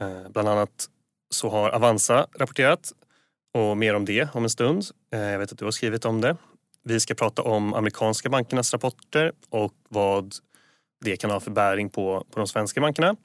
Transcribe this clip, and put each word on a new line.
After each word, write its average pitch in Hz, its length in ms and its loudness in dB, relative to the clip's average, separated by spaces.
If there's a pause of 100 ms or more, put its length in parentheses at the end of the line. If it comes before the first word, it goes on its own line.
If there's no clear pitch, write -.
Eh, 95 300 -10
bland 107 180 0
annat 104 400 0 (400)
så - 200 -2
har 104 200 2
Avanza 120 580 4 (120)
rapporterat, 139 520 2 (600)
och 104 240 2
mer 107 180 4
om 101 100 0
det 120 300 -2
om 117 80 -2
en 113 60 0
stund. 160 360 0 (280)
Eh, 110 60 -4
jag 101 200 -2
vet 101 120 -6
att 110 60 -16
du 104 80 -8
har 107 60 -2
skrivit 113 340 -2
om 113 160 0
det. 160 160 2 (460)
Vi 113 160 0
ska - 140 -2
prata - 280 -2
om 104 320 0
amerikanska 110 560 -2
bankernas 127 440 0
rapporter 143 580 -2 (180)
och 107 240 -2 (160)
vad 101 460 0 (680)
det 98 120 -2
kan 104 140 -2
ha 98 80 0
för 104 120 -10
bäring 101 380 2
på, 95 420 -4
på - 80 -8
de 104 80 0
svenska 107 340 -2
bankerna. 160 440 2